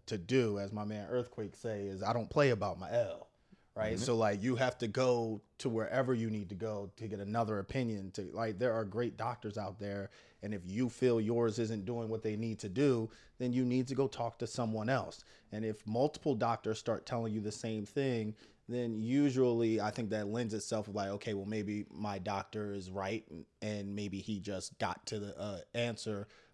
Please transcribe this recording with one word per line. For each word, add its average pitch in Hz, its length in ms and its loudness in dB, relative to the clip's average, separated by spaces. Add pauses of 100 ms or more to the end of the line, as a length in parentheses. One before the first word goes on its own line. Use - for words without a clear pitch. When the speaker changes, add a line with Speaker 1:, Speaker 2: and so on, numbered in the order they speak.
Speaker 1:
to 110 140 -4
do, 107 400 4
as 98 120 -4
my 107 140 -4
man 104 240 -6
Earthquake 120 480 -2
say, 104 300 -4
is, 95 160 -6
"I 107 100 2
don't 117 160 0
play 143 220 6
about 98 280 0
my 92 140 -6
L." 107 360 0 (480)
Right? 110 180 0
Speaker 2:
Mm-hmm. 104 80 -2
Speaker 1:
So, 120 140 2
like, 101 260 4
you 127 140 2
have 127 220 2
to 117 100 0
go 117 520 4 (180)
to 139 120 -2
wherever 120 420 2
you 113 160 2
need 104 220 -2
to 101 60 -8
go 101 400 -4
to 113 120 -8
get 101 120 -6
another 107 400 0
opinion. 107 520 -2
To, 104 100 -6 (100)
like, 110 260 -2
there 117 160 4
are 113 100 0
great 107 320 -2
doctors 110 400 -4
out 95 220 -6
there, 101 320 -4 (320)
and 104 100 -4
if 98 140 -2
you 110 240 0
feel 120 300 4
yours 113 400 2
isn't 110 260 -2
doing 117 220 -2
what 110 140 -4
they 107 140 0
need 110 220 -2
to 107 100 -6
do, 117 400 4 (300)
then 123 140 0
you 127 120 4
need 123 220 4
to 135 80 -4
go 135 140 2
talk 117 320 -4
to 120 60 -2
someone 110 440 0
else. 101 340 -2 (280)
And 107 120 -4
if 107 220 -4
multiple 131 480 2
doctors 110 460 2
start - 260 -2
telling 117 260 -2
you 107 80 0
the 104 120 -2
same 110 340 -4
thing, 117 480 0 (340)
then 120 300 0
usually 120 800 4
I 107 120 0
think 110 180 -4
that 107 160 0
lends 110 260 -2
itself 107 360 -2
of, 101 80 -6
like, 101 140 0
"Okay, 104 240 -4
well, 98 120 -4
maybe 104 440 -2
my 98 280 -4
doctor 101 560 -4
is 92 160 -8
right, 98 400 -2
and, 80 160 -12 (160)
and 104 320 -4
maybe 101 240 -4
he 98 220 -4
just 92 400 -8
got 92 260 -2
to 110 140 -6
the, 101 200 -8
uh, 101 200 -6 (140)
answer 113 520 -2 (280)